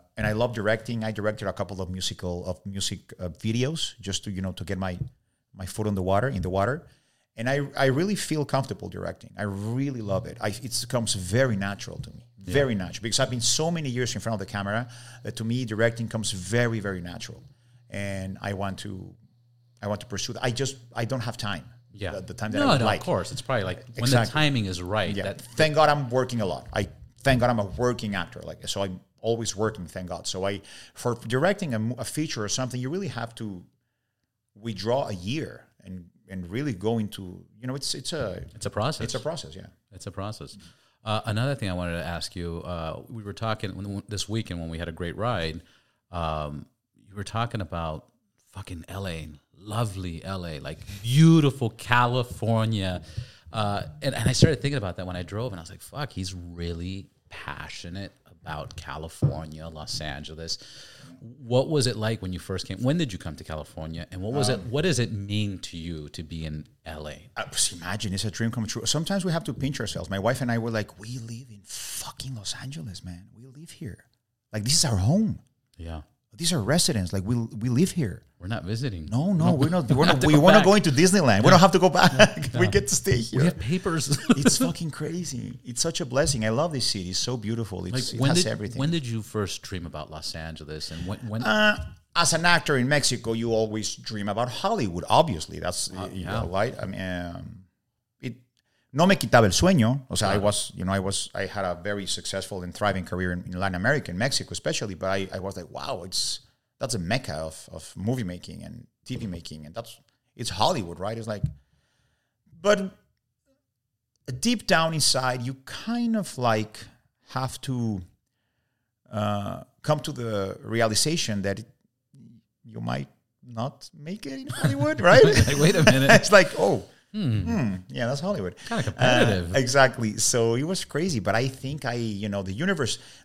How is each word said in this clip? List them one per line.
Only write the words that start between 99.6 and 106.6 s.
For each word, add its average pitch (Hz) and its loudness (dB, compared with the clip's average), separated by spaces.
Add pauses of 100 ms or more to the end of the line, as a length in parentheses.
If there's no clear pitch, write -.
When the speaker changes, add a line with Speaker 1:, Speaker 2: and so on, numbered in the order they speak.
Speaker 1:
O 87 -4
sea, 101 2
I 95 4
Speaker 2:
Claro. 101 2
Speaker 1:
was, - 0
you 92 -6
know, 95 0
I 98 2
was, 95 -4
I 98 -4
had 98 -4
a 87 -2
very 101 -4
successful 95 -6
and 87 -8
thriving 95 2
career 90 -2
in, 87 -4
in 92 -8
Latin 92 -2
America, 113 0
in 87 -6
Mexico 127 -2
especially, 110 -4
but 95 -2
I, 95 0
I 95 -6
was 95 -8
like, 87 -12
"Wow, 87 -8
it's, - -4 (360)